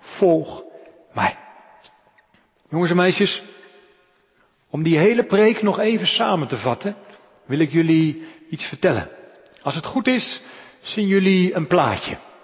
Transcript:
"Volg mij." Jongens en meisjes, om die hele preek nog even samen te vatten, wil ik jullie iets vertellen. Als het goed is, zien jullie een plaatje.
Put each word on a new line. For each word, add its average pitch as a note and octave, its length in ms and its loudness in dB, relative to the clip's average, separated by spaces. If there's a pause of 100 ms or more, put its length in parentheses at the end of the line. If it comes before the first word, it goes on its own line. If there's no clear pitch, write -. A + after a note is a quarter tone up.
"Volg - 600 0 (500)
mij." - 240 -4 (1300)
Jongens E3 220 -2
en F3 60 2
meisjes, F3+ 460 2 (1300)
om D3 120 -6
die D#3+ 160 2
hele A#3 260 4
preek G#3+ 380 2
nog G3+ 160 0
even G#3+ 280 0
samen F#3+ 420 0
te C3 80 -4
vatten, B2 400 -4 (500)
wil C#3 120 -2
ik D3+ 140 0
jullie D#3+ 540 2 (240)
iets - 160 -10
vertellen. C3+ 420 -2 (540)
Als C3+ 120 -6
het D#3+ 120 -10
goed B3+ 200 -4
is, - 360 -2 (380)
zien - 260 -4
jullie F#3+ 480 2
een D#3+ 120 -2
plaatje. C3 500 0 (280)